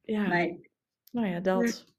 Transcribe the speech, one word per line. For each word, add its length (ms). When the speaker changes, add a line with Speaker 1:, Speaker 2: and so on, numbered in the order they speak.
Speaker 1:
ja, 260
Speaker 2:
Nee. 420
Speaker 1:
nou 160
ja, 140
dat. 220
Speaker 2:
Nee. 360